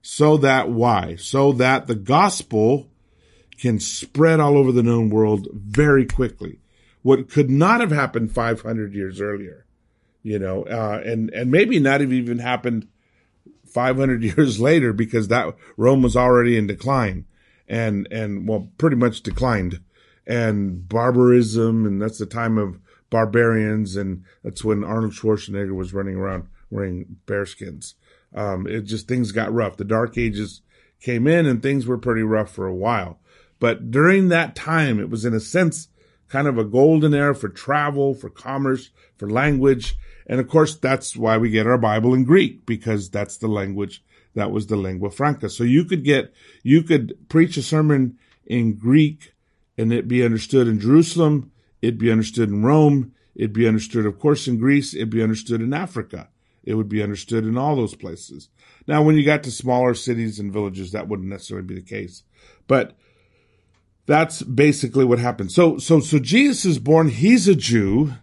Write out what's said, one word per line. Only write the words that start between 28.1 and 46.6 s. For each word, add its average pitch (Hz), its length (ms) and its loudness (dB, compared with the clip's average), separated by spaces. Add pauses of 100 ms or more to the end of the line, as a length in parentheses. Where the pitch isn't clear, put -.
Um, 98 320 -6
it 107 160 -6
just, 107 260 -10
things 123 240 -2
got 107 220 -4
rough. 107 220 -2
The 101 80 -8
Dark 110 340 -2
Ages 104 440 -6 (380)
came 120 260 -2
in, 165 200 4
and 120 160 0
things 135 240 -2
were 123 100 -2
pretty 113 260 -2
rough 107 300 -2
for 95 140 -8
a 92 80 -6
while. 95 440 -4 (400)
But 120 320 -2
during 180 380 4
that 165 260 0
time, 151 460 -2
it 95 80 -6
was, 110 160 -6
in 117 100 -2
a 110 60 0
sense, 170 480 -2 (400)
kind 139 180 -2
of 123 120 0
a 110 60 0
golden 147 500 4
era 143 200 2
for 113 140 -6
travel, 139 640 -2
for - 160 -14
commerce, 131 600 -4 (260)
for 104 120 -10
language. 131 680 0 (300)
And 127 140 -2
of 127 80 -6
course, 151 280 2
that's - 400 -4
why 113 220 2
we 113 120 0
get 110 160 2
our 123 120 2
Bible 113 360 2
in 131 100 2
Greek, 156 400 2
because 107 460 -4
that's 101 260 -8
the 113 120 -6
language, 101 560 -6 (320)
that 98 160 -4
was 104 160 -4
the 107 80 -2
lingua 95 340 -6
franca. 139 400 -4
So 120 140 -4
you 139 200 4
could 165 200 -4
get, 139 280 4 (300)